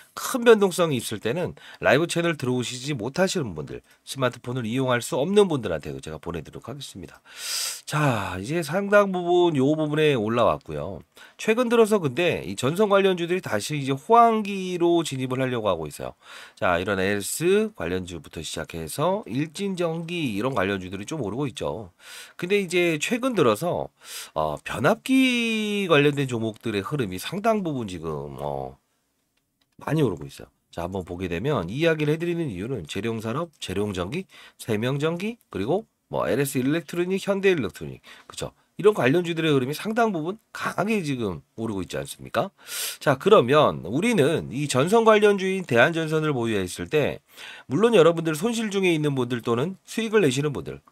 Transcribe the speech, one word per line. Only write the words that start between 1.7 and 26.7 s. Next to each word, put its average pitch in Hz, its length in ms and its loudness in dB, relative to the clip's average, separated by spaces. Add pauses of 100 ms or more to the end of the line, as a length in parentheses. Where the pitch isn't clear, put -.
라이브 127 280 4
채널 170 280 0
들어오시지 127 600 -4
못하시는 131 580 -2
분들, 123 280 -10 (240)
스마트폰을 123 600 -4
이용할 123 380 0
수 - 140 -4
없는 196 300 4
분들한테도 85 520 -4
제가 78 180 -10
보내드리도록 80 500 -10
하겠습니다. 113 540 -14 (640)
자, 113 540 -2
이제 151 240 -4
상당 202 480 2
부분 175 440 4
요 139 200 4
부분에 151 400 2
올라왔고요. 92 840 0 (360)
최근 226 320 0
들어서 220 300 4
근데 135 460 0
이 95 100 -8
전선 175 340 2
관련주들이 190 520 2
다시 - 360 -4
이제 135 140 -2
호황기로 185 1120 4
진입을 131 380 -4
하려고 123 280 0
하고 82 160 -2
있어요. 65 280 -10 (420)
자, 90 240 2
이런 95 200 0
엘스 160 760 0
관련주부터 87 640 -6
시작해서 85 840 -4
일진전기 165 1080 -4
이런 120 220 -2
관련주들이 95 500 -4
좀 156 160 -8
오르고 117 260 -4
있죠. 87 440 -8 (440)
근데 190 240 0
이제 175 420 0
최근 247 340 -2
들어서, 120 540 0 (440)
어, 78 300 -2
변압기 226 1200 0
관련된 143 440 4
종목들의 110 500 -2